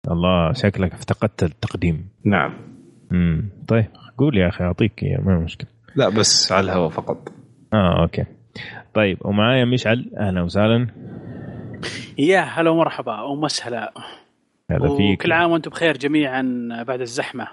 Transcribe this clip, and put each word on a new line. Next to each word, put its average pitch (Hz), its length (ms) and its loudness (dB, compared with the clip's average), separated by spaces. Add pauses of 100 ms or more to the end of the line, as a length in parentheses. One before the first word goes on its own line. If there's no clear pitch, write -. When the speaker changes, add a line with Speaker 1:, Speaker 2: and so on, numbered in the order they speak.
(120)
Speaker 1:
الله، 85 420 2
شكلك 95 400 0
افتقدت - 500 -2
التقديم. 87 680 -2 (160)
Speaker 2:
نعم. 85 280 2 (580)
Speaker 1:
مم. 87 380 2 (180)
طيب، 110 180 4 (320)
قول 139 200 2
يا 90 100 6
أخي، 87 160 -2
أعطيك 92 400 0
إياه، 95 180 -2
ما 95 180 2
مشكلة. - 280 -6 (280)
Speaker 2:
لا، 123 140 2
بس 104 420 2
على 95 140 4
الهوا 90 240 0
فقط. - 440 -8 (400)
Speaker 1:
آه، 87 280 4
أوكي. - 240 0 (680)
طيب، 101 280 2
ومعايا 117 440 2
مشعل، 123 520 0
أهلًا 92 240 -2
وسهلًا. 110 460 2 (1300)
Speaker 3:
يا 175 220 4
هلا 160 300 0
ومرحبا 135 520 -2
ومسهلا. 127 720 -6 (800)
Speaker 1:
هلا 143 260 0
فيك. 101 220 4
Speaker 3:
وكل 175 120 0
عام 170 200 2
وأنتم 160 200 -2
بخير 156 260 0
جميعًا 131 720 -2 (180)
بعد 127 140 -4
الزحمة. 120 520 -8